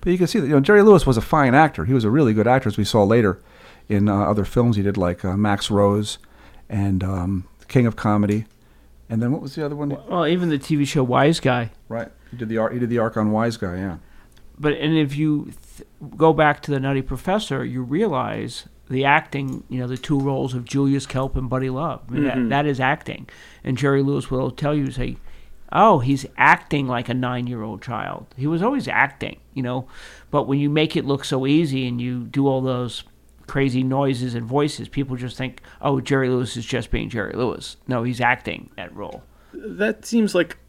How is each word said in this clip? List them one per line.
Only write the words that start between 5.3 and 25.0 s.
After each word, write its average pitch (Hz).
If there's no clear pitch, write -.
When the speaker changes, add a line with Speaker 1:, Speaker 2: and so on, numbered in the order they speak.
Speaker 1:
Max 101
Rose 101
and, 98
um, 92
King 123
of 110
Comedy. 104
And 113
then 120
what 147
was 135
the 160
other 147
one? 147
Speaker 2:
Well, 175
even 175
the 151
T 139
V 143
show 139
Wise 131
Guy. 120
Speaker 1:
Right. 113
He 120
did 113
the 110
Ar-, 110
he 123
did 120
the 120
Ark 113
on 107
Wise 113
Guy, 90
yeah. 92
Speaker 2:
But, 147
and 151
if 143
you 147
th-, -
go 160
back 147
to -
the 139
Nutty 135
Professor, 151
you 123
realize 123
the 135
acting, 139
you 127
know, 123
the 127
two 143
roles 135
of 123
Julius 139
Kelp 131
and 127
Buddy 131
Love. 131
I 113
mean, 139
Speaker 3:
Mm-hmm. 127
Speaker 2:
that, 139
that -
is 135
acting. -
And 131
Jerry 139
Lewis 139
will 131
tell 147
you, 139
say, 127